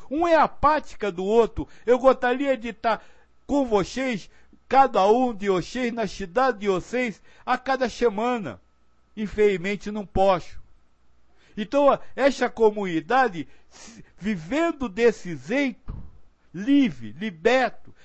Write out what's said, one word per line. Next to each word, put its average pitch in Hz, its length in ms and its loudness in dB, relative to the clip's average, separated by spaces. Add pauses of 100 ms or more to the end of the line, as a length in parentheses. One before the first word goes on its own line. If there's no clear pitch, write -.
(100)
um 320 160 -2
é 330 80 4
apática 277 760 0
do 180 140 -6
outro. 214 440 2 (180)
Eu 247 120 4
gostaria 254 580 2
de 226 160 -8
tá 214 280 -2 (460)
com 277 180 0
vocês, 233 680 -2 (380)
cada 247 380 4
um 240 280 4
de 196 140 -6
vocês, 226 440 -2
na 233 140 -4
cidade 202 520 -2
de 202 100 -4
vocês, 214 520 -2 (240)
a 247 140 0
cada 254 300 -2
semana. 220 720 -2 (560)
Infelizmente 202 720 0
não 208 160 -8
posso. 190 540 0 (960)
Então, 269 420 4 (160)
essa 254 340 2
comunidade, 202 1000 0 (200)
se, - 360 -20 (120)
vivendo 240 720 -4
desse 185 480 0
jeito, 226 560 -4 (640)
livre, 196 580 0
liberto, 208 760 -2 (160)